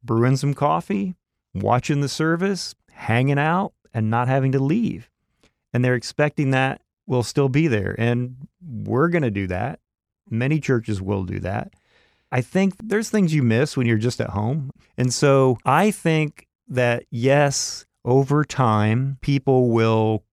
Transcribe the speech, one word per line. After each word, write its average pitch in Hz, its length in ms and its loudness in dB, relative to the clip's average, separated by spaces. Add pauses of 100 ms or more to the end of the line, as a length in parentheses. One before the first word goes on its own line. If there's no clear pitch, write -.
brewing 120 340 2
some 143 180 -2
coffee, 175 600 -2 (400)
watching 120 460 0
the 143 80 -2
service, 170 680 -2 (180)
hanging 131 460 0
out, 165 340 -2 (220)
and 110 160 -2
not 120 180 0
having 135 240 0
to 135 80 0
leave. 160 500 -2 (640)
And 123 120 0
they're 127 100 2
expecting 143 560 -2
that 131 320 -2 (240)
we'll 123 160 0
still 139 260 0
be 147 200 2
there. 101 300 -2
And 120 380 -2 (240)
we're 120 480 -2
gonna 165 220 0
do 98 160 -4
that. 98 340 -6 (480)
Many 131 320 0
churches 117 400 -2
will 98 240 -4
do 98 160 -8
that. 98 320 -6 (580)
I 127 120 -2
think 190 400 0
there's 220 260 -2
things 190 240 2
you 151 100 2
miss 120 340 2
when 127 100 0
you're 117 100 2
just 113 240 -2
at 113 100 -4
home. 131 400 -4 (280)
And 123 160 0
so 135 500 4
I 170 260 4
think 156 560 -2 (220)
that, 123 420 0
yes, 135 760 0 (180)
over 139 400 2
time, 120 760 0
people 135 500 2
will 110 640 2